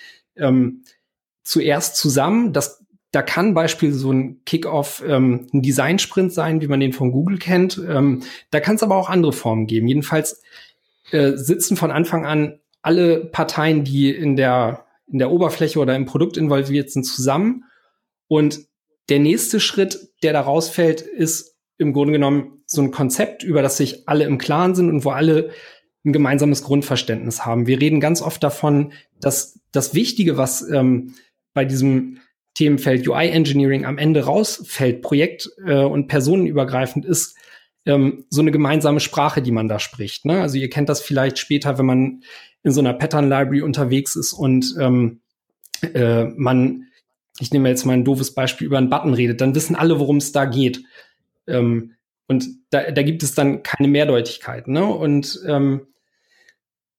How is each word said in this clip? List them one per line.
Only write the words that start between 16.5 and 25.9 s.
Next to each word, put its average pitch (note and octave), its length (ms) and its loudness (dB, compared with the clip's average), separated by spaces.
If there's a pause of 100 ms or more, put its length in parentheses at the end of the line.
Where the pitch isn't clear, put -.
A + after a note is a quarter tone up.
sind, C3 140 -4
zusammen. D#3 640 -2 (640)
Und D3+ 340 0 (480)
der C#3+ 100 4
nächste D#3+ 400 2
Schritt, - 500 -2 (140)
der D#3 100 2
da C#3+ 80 2
rausfällt, D#3+ 600 0
ist - 560 -6 (200)
im D3 160 0
Grunde C#3+ 200 2
genommen C#3 520 0
so - 160 -2
ein C3+ 100 0
Konzept, - 520 -4
über D3 180 0
das C3+ 160 0
sich - 300 -4
alle D3+ 180 2
im C#3 120 0
Klaren F3+ 380 0
sind F3 140 2
und D3 160 0
wo E3 60 0
alle D#3 400 2 (520)